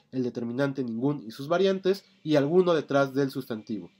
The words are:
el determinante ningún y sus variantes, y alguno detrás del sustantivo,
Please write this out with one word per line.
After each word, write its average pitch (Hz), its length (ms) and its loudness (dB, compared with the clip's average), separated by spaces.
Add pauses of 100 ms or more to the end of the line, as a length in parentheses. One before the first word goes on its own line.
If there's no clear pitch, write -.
(100)
el 131 140 -2
determinante 123 580 -4
ningún 127 420 -2
y 110 60 -14
sus 139 160 -12
variantes, 190 580 0 (200)
y 151 100 0
alguno 170 400 4
detrás 139 400 0
del 135 160 0
sustantivo, 107 680 -8